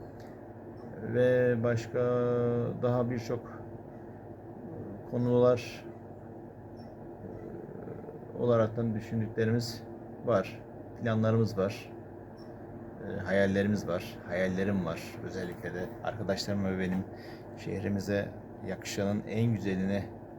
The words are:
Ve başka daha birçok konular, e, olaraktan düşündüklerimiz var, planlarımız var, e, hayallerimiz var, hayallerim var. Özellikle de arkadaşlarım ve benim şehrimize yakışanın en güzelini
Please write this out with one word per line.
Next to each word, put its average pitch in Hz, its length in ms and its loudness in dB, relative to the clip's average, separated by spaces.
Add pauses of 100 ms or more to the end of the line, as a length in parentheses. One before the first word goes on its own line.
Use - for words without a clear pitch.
(1000)
Ve 123 640 6
başka 120 360 2 (800)
daha 123 280 4
birçok 120 520 -4 (1500)
konular, 123 760 6 (2500)
e, 127 40 -2
olaraktan 117 540 4
düşündüklerimiz 113 880 0 (420)
var, 104 340 2 (420)
planlarımız 110 560 4
var, 98 340 0 (1080)
e, 98 180 -4
hayallerimiz 98 680 4
var, - 300 -2 (100)
hayallerim 92 580 2
var. 82 160 -2 (240)
Özellikle 90 480 -6
de 90 120 -2 (180)
arkadaşlarım 98 640 0
ve 95 140 2
benim 92 240 2 (540)
şehrimize 98 720 0 (380)
yakışanın 98 640 0
en 113 240 4
güzelini 95 500 2 (360)